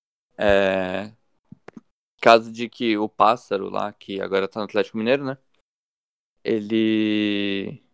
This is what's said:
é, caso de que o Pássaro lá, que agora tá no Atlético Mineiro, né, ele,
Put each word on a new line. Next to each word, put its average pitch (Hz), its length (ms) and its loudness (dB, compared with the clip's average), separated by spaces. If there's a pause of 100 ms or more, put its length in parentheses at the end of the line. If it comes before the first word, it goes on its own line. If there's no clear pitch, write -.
(380)
é, 95 760 0 (1080)
caso 117 300 6
de 113 180 -6
que 113 280 -2
o 104 120 -2
Pássaro 101 600 0
lá, 101 240 -6
que 98 280 -10
agora 95 260 0
tá 113 120 -10
no 104 60 -6
Atlético 101 320 -2
Mineiro, 127 280 0
né, 135 120 -8 (1080)
ele, 107 1400 -2 (120)